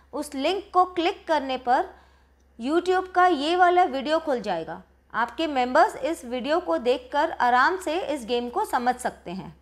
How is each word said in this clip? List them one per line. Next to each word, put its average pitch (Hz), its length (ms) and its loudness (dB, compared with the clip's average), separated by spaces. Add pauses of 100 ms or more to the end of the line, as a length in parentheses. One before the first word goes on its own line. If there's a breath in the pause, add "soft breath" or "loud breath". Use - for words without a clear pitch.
(140)
उस 285 220 -8
link 339 280 -2 (100)
को 359 120 6
click 359 420 -2
करने 269 320 -2
पर 262 260 0 (720 soft breath)
YouTube 359 560 0
का 359 120 6
ये 320 280 0
वाला 359 300 6
video 285 340 -2
खुल 285 220 -2
जाएगा। 175 400 -6 (320)
आपके 240 340 -2
members 285 480 2
इस 302 300 -6
video 254 340 -2
को 330 180 -2
देखकर 262 540 0
आराम 254 480 4
से 339 260 -2
इस 269 200 -6
game 240 240 -2
को 392 160 -2
समझ 247 300 0
सकते - 360 -8
हैं। 180 300 -12